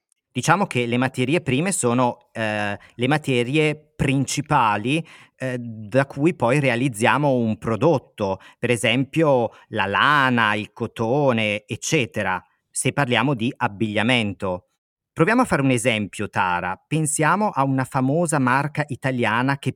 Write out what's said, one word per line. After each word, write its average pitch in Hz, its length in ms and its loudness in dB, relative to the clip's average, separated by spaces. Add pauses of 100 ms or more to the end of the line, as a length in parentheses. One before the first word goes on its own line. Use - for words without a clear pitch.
(320)
Diciamo 170 340 2
che 123 200 -2
le 117 100 -2
materie 127 460 0
prime 151 280 -2
sono, 123 600 0
eh, 107 440 -4 (160)
le 120 140 -4
materie 147 880 0
principali, 135 1120 0 (300)
eh, 131 240 -6
da 113 460 -2
cui 151 280 0
poi 127 240 2
realizziamo 123 800 2
un 113 200 0
prodotto, 113 840 -2 (180)
per 117 120 -2
esempio 127 800 2 (180)
la 104 180 -2
lana, 117 720 4
il 107 160 -6
cotone, 113 920 -2
eccetera, 107 800 -4 (240)
se - 240 -2
parliamo 127 420 2
di 117 220 -2
abbigliamento. 104 1120 -2 (420)
Proviamo 214 300 2
a - 20 -2
fare 151 180 0
un 135 80 2
esempio, 107 580 -2
Tara. 90 460 -2 (100)
Pensiamo 156 680 0
a 135 120 -2
una 135 220 0
famosa 147 560 0
marca 139 480 0
italiana 123 720 0
che 131 160 -4